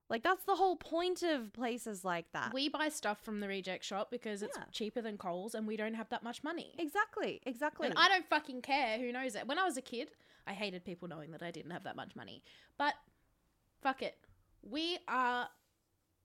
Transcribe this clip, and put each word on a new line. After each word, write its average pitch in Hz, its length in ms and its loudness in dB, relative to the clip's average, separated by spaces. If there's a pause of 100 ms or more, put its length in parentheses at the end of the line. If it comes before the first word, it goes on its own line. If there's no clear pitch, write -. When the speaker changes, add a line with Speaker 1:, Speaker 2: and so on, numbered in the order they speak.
Speaker 1:
Like, 226 140 0
that's 370 200 4
the 381 140 4
whole 370 180 6
point 349 480 0
of 269 300 2
places 226 500 -4
like 175 300 0
that. 151 200 -2
Speaker 2:
We 277 140 2
buy 302 220 2
stuff 208 340 -2
from 214 160 -4
the 202 80 -2
reject 190 380 -4
shop 208 260 -2
because 214 320 -4
it's 508 140 -4
Speaker 1:
Yeah. - 160 -8
Speaker 2:
cheaper 214 280 -2
than 214 160 -4
Coles 185 380 -4
and 220 100 -2
we 214 120 -2
don't 214 160 0
have 220 160 -6
that 233 120 -4
much 233 220 -8
money. 311 340 -4
Speaker 1:
Exactly, 320 680 0
exactly. 285 420 0
Speaker 2:
And - 100 0
I 339 120 10
don't 370 180 4
fucking 277 340 0
care 247 380 2
who 240 140 -2
knows 254 220 -2
it. 208 120 -4
When 285 100 0
I 381 60 4
was 302 140 2
a 254 40 -4
kid, 247 300 -6 (340)
I 196 80 -4
hated 185 300 -4
people 175 240 -8
knowing 160 240 -10
that 151 100 -10
I 175 100 -6
didn't 143 200 -10
have 123 140 -8
that 123 100 -6
much 127 220 -10
money. 110 260 -12 (340)
But 285 180 4 (840)
fuck 262 240 2
it. - 160 -4 (420)
We 330 460 -2
are 247 420 2 (760)